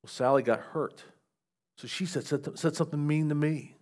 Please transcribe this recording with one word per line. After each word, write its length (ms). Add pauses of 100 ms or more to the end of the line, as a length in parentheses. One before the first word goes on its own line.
Well, 80
Sally 340
got 180
hurt. 420 (720)
So 100
she 180
said, 200
said, 320
said 180
something 300
mean 240
to 60
me. 460